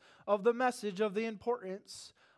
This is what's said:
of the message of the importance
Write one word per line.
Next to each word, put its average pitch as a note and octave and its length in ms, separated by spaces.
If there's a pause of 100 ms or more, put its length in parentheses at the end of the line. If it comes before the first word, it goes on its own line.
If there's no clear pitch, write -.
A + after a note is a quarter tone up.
(280)
of G3+ 160
the A#3 100
message A3+ 480
of G#3+ 120
the A3+ 120
importance G#3 880 (240)